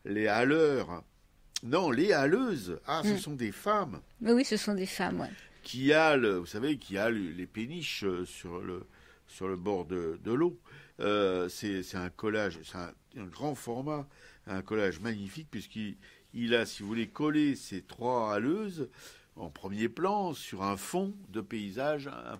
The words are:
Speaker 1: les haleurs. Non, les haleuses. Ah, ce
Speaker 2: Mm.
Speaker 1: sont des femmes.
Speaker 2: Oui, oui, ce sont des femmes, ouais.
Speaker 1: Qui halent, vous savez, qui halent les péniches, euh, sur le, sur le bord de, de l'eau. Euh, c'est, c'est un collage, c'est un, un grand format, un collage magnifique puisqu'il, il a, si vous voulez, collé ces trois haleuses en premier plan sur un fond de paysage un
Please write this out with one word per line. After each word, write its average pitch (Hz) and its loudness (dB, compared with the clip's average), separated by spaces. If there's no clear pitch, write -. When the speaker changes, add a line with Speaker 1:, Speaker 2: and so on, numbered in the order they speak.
Speaker 1:
les 107 2
haleurs. 127 4
Non, 156 2
les 139 6
haleuses. 147 4
Ah, 156 0
ce 208 4
Speaker 2:
Mm. 190 -2
Speaker 1:
sont 147 -6
des 117 -2
femmes. 190 0
Speaker 2:
Oui, 226 4
oui, 247 6
ce 220 0
sont 208 0
des 185 -2
femmes, 180 -2
ouais. - -6
Speaker 1:
Qui 135 4
halent, 151 6
vous 90 0
savez, 131 -2
qui 95 -6
halent 101 0
les 87 -8
péniches, 135 -6
euh, 90 0
sur 87 -10
le, 95 -8
sur - -8
le 95 -2
bord 90 -2
de, 85 -4
de 98 -2
l'eau. 170 2
Euh, 95 2
c'est, 98 -4
c'est - -8
un 90 -4
collage, 104 -2
c'est - -14
un, 85 -10
un 110 -12
grand 131 -6
format, 139 -6
un 95 -4
collage 95 0
magnifique 110 -6
puisqu'il, 107 -8
il 117 0
a, 117 6
si - -10
vous 101 -6
voulez, 113 -2
collé 151 2
ces - -10
trois 117 -2
haleuses 160 -2
en 82 -10
premier 101 -2
plan 185 0
sur - -8
un 98 0
fond 196 -2
de 107 -6
paysage 120 -4
un 120 -12